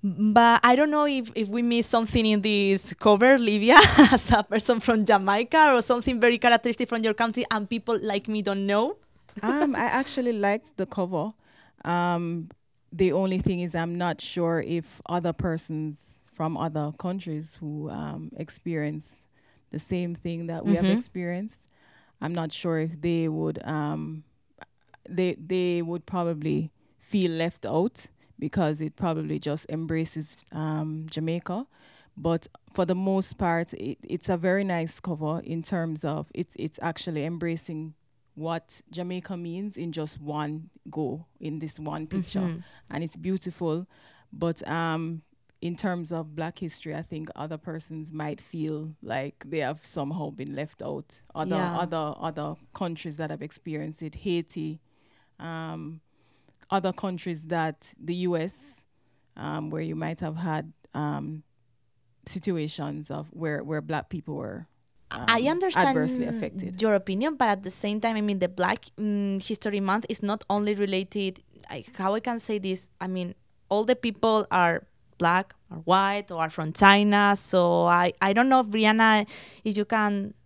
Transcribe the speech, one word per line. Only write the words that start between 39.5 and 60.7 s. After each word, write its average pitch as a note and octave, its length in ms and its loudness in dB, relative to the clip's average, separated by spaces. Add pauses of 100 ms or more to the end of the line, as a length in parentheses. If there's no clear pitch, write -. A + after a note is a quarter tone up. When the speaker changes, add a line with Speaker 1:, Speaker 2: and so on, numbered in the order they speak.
Speaker 2:
in E3+ 140 -8
just D3+ 300 -8
one D3+ 480 -6 (220)
go, D#3 340 -6 (160)
in D#3+ 180 -8
this D#3 200 -8
one D#3 280 -8
picture. F#3+ 320 -4
Speaker 1:
Mm-hmm. F3 200 -4 (320)
Speaker 2:
And D#3+ 120 -6
it's E3 140 -10
beautiful. F3 680 -4 (460)
But, E3 360 -4
um, E3 560 -4 (360)
in E3+ 160 -6
terms F3 360 -4
of D#3 240 -8
Black E3 240 -8
history, D#3+ 340 -10
I D3+ 80 -8
think D#3 340 -10
other D#3 220 -10
persons D#3+ 560 -12
might D#3 260 -6
feel D#3 600 -8
like C3+ 460 -8
they D#3 100 -4
have D3+ 260 -4
somehow D3+ 460 -6
been C#3 260 -10
left D3 280 -10
out. - 400 -10 (100)
Other, F#3 220 -2
Speaker 1:
Yeah. F3+ 240 0
Speaker 2:
other, E3 400 -2
other D#3 340 -6 (220)
countries E3 420 -6
that D#3+ 140 -6
have D#3 100 -10
experienced D#3 640 -10
it, D#3 100 -10
Haiti, E3 640 -4 (600)
um, D#3+ 600 -10 (680)
other F#3 240 0
countries E3+ 540 -8
that D#3+ 520 -4
the E3+ 140 -6 (160)
U F3 80 0
S, - 480 -8 (500)
um, D#3 360 -8
where D#3+ 100 -6
you D#3+ 140 -6
might D#3+ 240 -6
have D#3 160 -6
had, D#3+ 360 -4 (220)